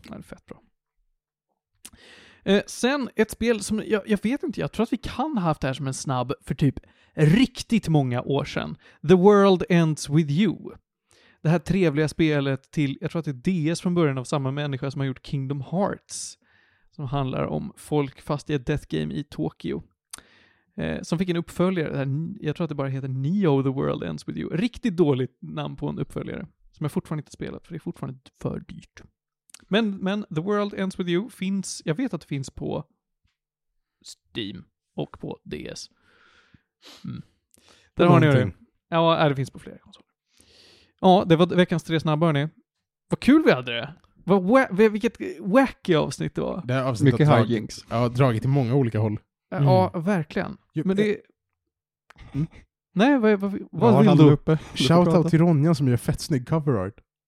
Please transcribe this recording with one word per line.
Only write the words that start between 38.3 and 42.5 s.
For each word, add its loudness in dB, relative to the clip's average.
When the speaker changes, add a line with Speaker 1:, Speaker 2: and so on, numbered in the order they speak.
Speaker 2:
Någonting. 0
Speaker 1:
Ja, 2
ja, 4
det -2
finns -6
på -20
flera -18
konsoler. -20
Ja, 6
det 6
var 4
veckans 0
tre -2
snabba, 0
hörni. 0